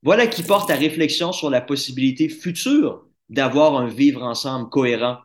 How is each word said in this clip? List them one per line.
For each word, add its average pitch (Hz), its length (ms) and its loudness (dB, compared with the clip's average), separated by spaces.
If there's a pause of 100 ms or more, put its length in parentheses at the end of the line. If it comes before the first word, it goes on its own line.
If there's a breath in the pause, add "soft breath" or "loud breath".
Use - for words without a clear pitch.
voilà 214 260 4
qui 175 160 -4
porte 196 260 0
à 151 60 4
réflexion 156 580 0
sur 156 160 -4
la 127 100 2
possibilité 131 720 -2
future 170 760 -2 (240)
d'avoir 139 460 2
un 123 120 -2
vivre 123 360 0
ensemble 123 460 -6
cohérent 123 560 0